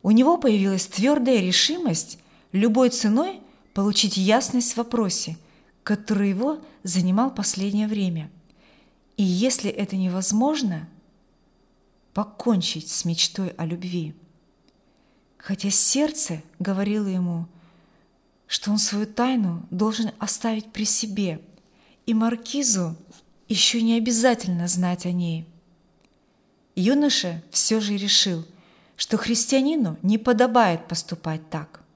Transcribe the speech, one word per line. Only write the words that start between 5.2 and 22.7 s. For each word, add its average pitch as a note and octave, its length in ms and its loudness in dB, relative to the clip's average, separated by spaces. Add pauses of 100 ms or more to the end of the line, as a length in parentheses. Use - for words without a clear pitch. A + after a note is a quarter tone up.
который G#3 460 -2
его C4 320 -2 (220)
занимал F#3+ 480 2
последнее G#3 560 -2
время. F#3 420 -4 (880)
И G3+ 60 2
если G3+ 460 0
это F#3+ 260 -6
невозможно, F#3+ 920 -2 (1300)
покончить G3 760 -2
с - 160 -4
мечтой E3+ 520 -2
о E3 80 -4
любви. F3 500 -6 (1200)
Хотя G3 320 -6
сердце C4+ 720 2 (180)
говорило G3 480 -2
ему, F3 400 -2 (1000)
что - 240 -6
он G#3+ 60 0
свою G#3 300 0
тайну G#3+ 640 -2
должен G#3+ 480 -2
оставить G#3+ 520 -4
при G#3+ 140 -6
себе, G3 560 -2 (640)
и A3+ 80 0
маркизу A3+ 800 0 (520)